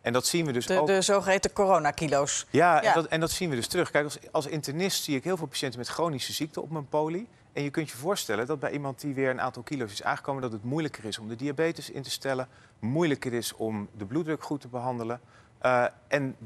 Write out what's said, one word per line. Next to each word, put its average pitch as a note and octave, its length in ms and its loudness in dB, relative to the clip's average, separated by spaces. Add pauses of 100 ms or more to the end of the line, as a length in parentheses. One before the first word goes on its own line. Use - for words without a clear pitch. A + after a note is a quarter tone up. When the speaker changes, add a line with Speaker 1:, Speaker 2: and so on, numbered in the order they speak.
Speaker 1:
En A#2+ 120 0
dat B2 140 2
zien E3+ 200 2
we C#3+ 60 -2
dus A#2 140 0
Speaker 2:
De, F3+ 140 4
Speaker 1:
ook. D3+ 60 4
Speaker 2:
de F#3+ 160 4
zogeheten F#3+ 500 2
coronakilo's. D3+ 960 2
Speaker 1:
Ja, D#3+ 280 8
en E3+ 60 2
Speaker 2:
Ja. G#3+ 100 6
Speaker 1:
dat, D#3 120 2
en D#3+ 140 0
dat D#3+ 100 0
zien F3 200 -2
we C3+ 60 0
dus A#2 100 -2
terug. F3 240 0
Kijk, D3 140 4
als, D3 140 -6 (140)
als D3+ 140 0
internist D#3+ 580 -2
zie D3 120 0
ik B2+ 80 -2
heel F#3 120 0
veel D#3+ 100 -4
patiënten B2+ 320 -4
met A#2+ 100 -6
chronische D#3 440 -2
ziekte D3+ 280 -4
op D3 100 -8
mijn D3+ 180 -6
poli. D#3+ 400 -2 (240)
En C#3+ 100 -2
je C#3+ 80 -2
kunt D3+ 200 -2
je - 60 -12
voorstellen B2 500 0
dat C#3+ 140 -2
bij C#3+ 100 -2
iemand C#3 300 -6
die D3 140 -4
weer C3+ 160 2
een B2+ 100 -2
aantal B2 220 -4
kilo's A#2+ 300 -4
is G2+ 100 -8
aangekomen, C3+ 400 -2
dat B2 100 -2
het G#2+ 120 -8
moeilijker C#3+ 400 -2
is G#2 140 -6
om G#2+ 100 -10
de A#2 80 -6
diabetes D3 540 -2
in C#3 120 -8
te - 80 -10
stellen, C3 380 -2 (300)
moeilijker C3+ 540 2
is A#2 220 -2
om A2 420 -4
de G#2 80 -8
bloeddruk D3+ 380 -2
goed C#3+ 180 -4
te - 80 -18
behandelen. A#2+ 520 -4 (440)
Eh, B2+ 200 6 (240)
en C3+ 380 0